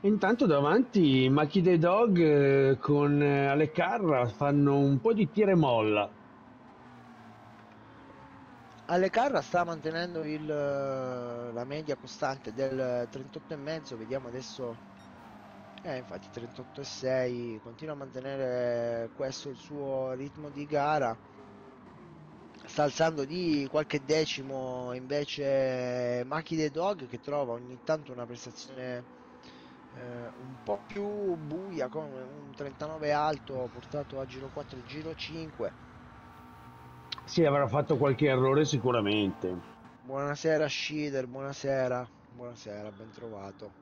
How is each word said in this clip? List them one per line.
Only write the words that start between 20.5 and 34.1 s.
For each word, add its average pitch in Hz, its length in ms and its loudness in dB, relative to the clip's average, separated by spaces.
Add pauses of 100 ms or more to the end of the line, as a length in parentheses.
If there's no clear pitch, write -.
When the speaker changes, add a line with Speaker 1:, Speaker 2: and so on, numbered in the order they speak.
Speaker 2:
gara. 143 500 2 (1500)
Sta - 180 -2
alzando 156 400 2
di 156 480 0
qualche 151 320 0
decimo 135 880 -2
invece 127 1400 -2
Maki 156 300 -4
The 151 140 0
Dog, 165 360 -2
che 117 140 -12
trova 143 320 -4
ogni 123 320 -10
tanto 151 260 -2
una 123 140 -10
prestazione, 123 960 -12 (760)
eh, 120 300 -12 (160)
un 131 220 -16
po' 202 220 -4
più 202 500 -4
buia, 156 520 -6
con 156 160 -8
un 135 500 -14
trentanove 151 600 -6
alto 139 580 -2
portato 143 480 -10